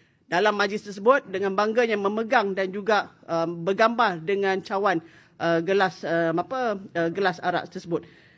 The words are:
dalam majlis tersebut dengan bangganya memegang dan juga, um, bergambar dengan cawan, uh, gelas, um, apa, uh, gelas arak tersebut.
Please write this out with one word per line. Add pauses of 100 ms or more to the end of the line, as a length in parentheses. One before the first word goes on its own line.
(320)
dalam
majlis
tersebut
dengan
bangganya
memegang
dan
juga, (160)
um,
bergambar
dengan
cawan, (320)
uh,
gelas,
um,
apa, (160)
uh,
gelas
arak
tersebut. (300)